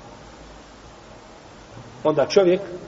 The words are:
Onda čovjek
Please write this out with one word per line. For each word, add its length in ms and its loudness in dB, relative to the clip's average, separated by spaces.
Onda 220 2
čovjek 340 4